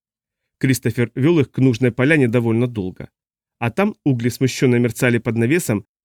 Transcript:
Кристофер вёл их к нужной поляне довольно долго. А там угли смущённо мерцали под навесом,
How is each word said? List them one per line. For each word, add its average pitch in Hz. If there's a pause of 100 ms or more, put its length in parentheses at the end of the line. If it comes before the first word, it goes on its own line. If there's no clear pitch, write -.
(580)
Кристофер 123
вёл 156
их 113
к -
нужной 127
поляне 135
довольно 117
долго. 98 (480)
А 117
там 208
угли 123
смущённо 127
мерцали 120
под 110
навесом, 117 (180)